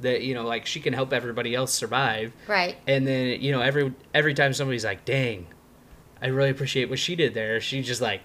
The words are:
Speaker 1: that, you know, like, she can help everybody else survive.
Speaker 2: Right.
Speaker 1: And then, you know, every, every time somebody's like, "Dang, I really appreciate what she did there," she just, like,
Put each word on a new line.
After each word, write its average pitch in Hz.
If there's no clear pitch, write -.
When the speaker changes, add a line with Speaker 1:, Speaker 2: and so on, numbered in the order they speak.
Speaker 1:
that, 123
you 131
know, 120
like, 117
she -
can 143
help 131
everybody 120
else 127
survive. 113
Speaker 2:
Right. 180
Speaker 1:
And 135
then, 127
you 139
know, 127
every, 135
every 151
time 139
somebody's 131
like, 101
"Dang, 117
I 127
really 135
appreciate 135
what 127
she -
did 139
there," 110
she 135
just, 120
like, 107